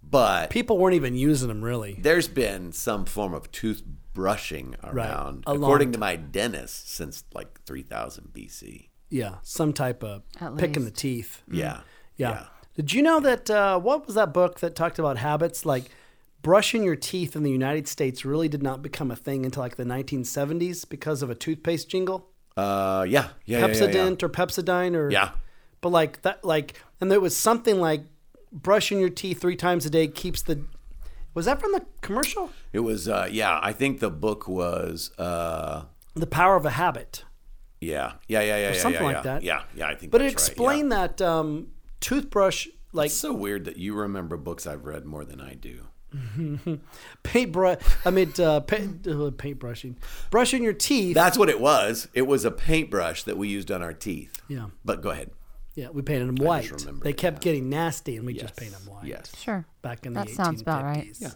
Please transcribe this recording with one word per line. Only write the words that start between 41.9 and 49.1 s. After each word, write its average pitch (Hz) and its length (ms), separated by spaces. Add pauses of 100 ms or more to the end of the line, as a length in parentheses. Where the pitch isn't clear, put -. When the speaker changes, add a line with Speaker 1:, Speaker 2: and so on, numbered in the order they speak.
Speaker 2:
toothbrush, 196 640 (240)
like 156 140
Speaker 1:
It's 151 100
so 302 160
weird 101 320
that 82 140
you 98 160
remember 98 420
books 82 320
I've 76 160
read 73 220
more 76 180
than 69 160
I 67 140
do. 62 320 (260)
Speaker 2:
<laughs> 147 680 (440)
Paintbrush, 185 540 (280)
I 180 60
mean, 185 180 (100)
uh, 156 220
pa-, 147 140
uh, 170 560